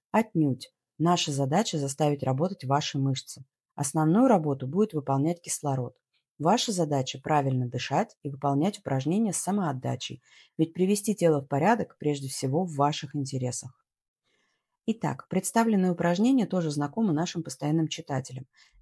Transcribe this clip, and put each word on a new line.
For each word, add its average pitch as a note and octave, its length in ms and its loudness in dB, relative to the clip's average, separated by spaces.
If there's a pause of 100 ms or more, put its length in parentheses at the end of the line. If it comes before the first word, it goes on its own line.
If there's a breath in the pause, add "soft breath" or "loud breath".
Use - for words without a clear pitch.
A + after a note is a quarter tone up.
(120)
Отнюдь. D#3+ 600 0 (260)
Наша E3+ 340 2
задача – C#3+ 460 0
заставить C#3+ 460 0
работать C3 420 -2
ваши C#3+ 320 0
мышцы. C3+ 480 -2 (300)
Основную D#3+ 520 4
работу D3 400 2
будет G3 260 0
выполнять D3 480 0
кислород. C3 540 -4 (440)
Ваша G3+ 320 2
задача – D3 520 -2
правильно C3+ 440 0
дышать C#3 540 -4
и D3 80 -8
выполнять C#3+ 500 0
упражнения D#3+ 540 0
с - 40 -4
самоотдачей, C3+ 840 -4 (360 soft breath)
ведь D#3+ 160 2
привести G3+ 420 2
тело D#3 260 4
в C#3 60 -10
порядок F3+ 500 0
прежде C#3+ 300 -2
всего C#3 380 -2
в D#3+ 100 -8
ваших C#3+ 400 -2
интересах. C3 680 -6 (1000)
Итак, D#3+ 440 -4
представленное F#3+ 600 2
упражнение F#3 560 2
тоже E3+ 220 -2
знакомо D3 420 -2
нашим D#3+ 320 -2
постоянным D3+ 440 -2
читателям. C3 580 -8 (360 soft breath)